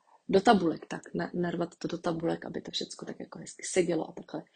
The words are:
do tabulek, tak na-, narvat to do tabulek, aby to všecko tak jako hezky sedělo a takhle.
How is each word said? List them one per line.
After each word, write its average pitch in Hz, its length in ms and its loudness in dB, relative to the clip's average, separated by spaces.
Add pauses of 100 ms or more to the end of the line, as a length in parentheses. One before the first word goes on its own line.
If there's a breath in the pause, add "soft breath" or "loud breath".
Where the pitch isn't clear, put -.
(280 soft breath)
do 190 120 8
tabulek, 175 440 6
tak 170 160 -8 (120)
na-, 175 200 -2
narvat 175 420 -2
to - 120 -6
do 175 100 -4
tabulek, 165 480 -2
aby - 160 -6
to - 100 -12
všecko - 340 -6
tak - 140 -10
jako - 200 -12
hezky - 240 -14
sedělo 175 460 0
a - 20 -16
takhle. - 320 -10 (120)